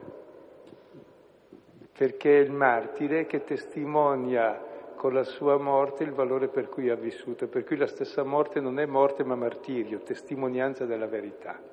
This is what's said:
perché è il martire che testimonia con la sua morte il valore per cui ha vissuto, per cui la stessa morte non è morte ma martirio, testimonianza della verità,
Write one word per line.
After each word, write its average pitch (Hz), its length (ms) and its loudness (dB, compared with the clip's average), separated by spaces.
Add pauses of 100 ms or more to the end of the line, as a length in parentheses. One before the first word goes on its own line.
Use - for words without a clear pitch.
(1900)
perché 139 460 4
è - 20 10
il 143 140 4
martire 143 720 2
che 151 180 -4
testimonia 135 1500 0
con 131 180 0
la 131 100 4
sua 143 340 2
morte 139 460 2
il 143 100 -2
valore 131 340 2
per 127 220 -2
cui 127 200 -2
ha 117 60 2
vissuto, 113 540 -6
per 123 160 -2
cui 156 100 -2
la 143 120 2
stessa - 360 -4
morte 143 380 0
non 131 180 -2
è 151 60 2
morte 139 400 4
ma 127 100 0
martirio, 117 640 -4
testimonianza 131 840 -4
della 113 220 -2
verità, 104 520 -8 (140)